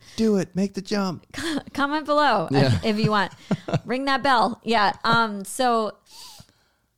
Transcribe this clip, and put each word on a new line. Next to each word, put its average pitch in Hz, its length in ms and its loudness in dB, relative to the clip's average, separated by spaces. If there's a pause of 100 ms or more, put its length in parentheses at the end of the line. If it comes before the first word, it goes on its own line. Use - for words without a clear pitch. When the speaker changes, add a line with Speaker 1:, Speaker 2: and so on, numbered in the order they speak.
(160)
Speaker 1:
do 220 200 2
it, 170 200 -2
make 196 180 -2
the 196 80 -6
jump." 196 500 -4
Speaker 2:
<laughs> 294 400 -6
Comment 285 320 -2
below 277 460 2
Speaker 1:
Yeah. 135 300 4
Speaker 2:
<laughs> - 40 -6
if 214 140 0
you 214 120 2
want. 202 220 0 (260)
Speaker 1:
<laughs> - 280 -6
Speaker 2:
Ring 254 200 -4
that 269 180 0
bell. 240 400 2
Yeah. 214 280 2 (120)
Um, 220 400 0
so, 233 520 -2 (1000)